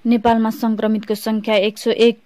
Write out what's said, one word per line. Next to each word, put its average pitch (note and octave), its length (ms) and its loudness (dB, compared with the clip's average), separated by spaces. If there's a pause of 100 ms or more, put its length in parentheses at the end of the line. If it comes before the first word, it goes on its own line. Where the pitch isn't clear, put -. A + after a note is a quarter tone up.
नेपालमा A3+ 440 2
संक्रमितको A3 640 -2
संख्या G#3+ 400 -4
एक G#3 240 0
सय A3+ 120 -2
एक A3+ 360 2